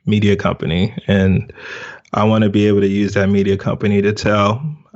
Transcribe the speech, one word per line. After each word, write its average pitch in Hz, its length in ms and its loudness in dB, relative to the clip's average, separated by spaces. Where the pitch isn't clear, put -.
media 104 320 2
company, 87 580 -2
and 95 440 2
I 104 100 0
wanna 110 260 2
be 104 180 2
able 101 140 2
to 98 60 2
use 101 280 0
that 98 140 2
media 98 280 2
company 101 440 -2
to 101 120 0
tell 104 500 0